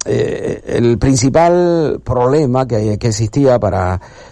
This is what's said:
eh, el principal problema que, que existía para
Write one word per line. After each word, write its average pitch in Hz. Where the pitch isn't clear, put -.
eh, -
el 117
principal 165
problema 131
que, 107
que 120
existía 120
para 92